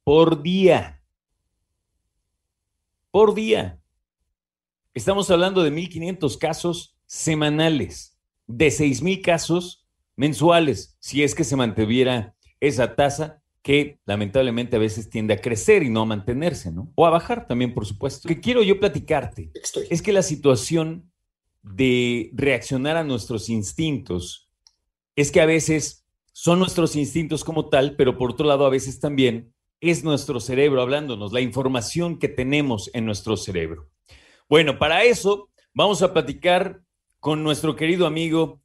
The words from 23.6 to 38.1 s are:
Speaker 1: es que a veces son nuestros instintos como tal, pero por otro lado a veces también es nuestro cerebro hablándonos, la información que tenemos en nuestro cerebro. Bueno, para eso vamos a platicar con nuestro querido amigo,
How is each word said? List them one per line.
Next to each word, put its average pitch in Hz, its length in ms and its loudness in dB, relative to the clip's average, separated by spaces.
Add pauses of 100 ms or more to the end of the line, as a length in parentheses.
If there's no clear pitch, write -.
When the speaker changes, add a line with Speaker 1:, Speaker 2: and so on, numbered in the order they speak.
Speaker 1:
es 143 160 0
que 175 120 6
a 160 40 6
veces 156 600 -2 (260)
son 170 260 2
nuestros 170 380 0
instintos 147 480 -4
como 156 240 -4
tal, 143 280 2
pero 123 200 2
por 123 140 -2
otro 151 160 -2
lado 143 180 4
a 139 60 4
veces 131 280 -4
también 131 540 0 (300)
es 156 220 0
nuestro 143 360 -2
cerebro 131 400 0
hablándonos, 123 500 -4
la 123 120 -2
información 131 760 -4
que 147 100 -2
tenemos 131 680 -2
en 117 100 -4
nuestro 107 320 -4
cerebro. 82 540 -8 (580)
Bueno, 147 300 4
para 160 260 2
eso 202 460 0 (240)
vamos 180 260 2
a 185 140 2
platicar 180 680 -2 (380)
con 151 240 -2
nuestro 151 340 -2
querido 170 300 0
amigo, 160 580 -2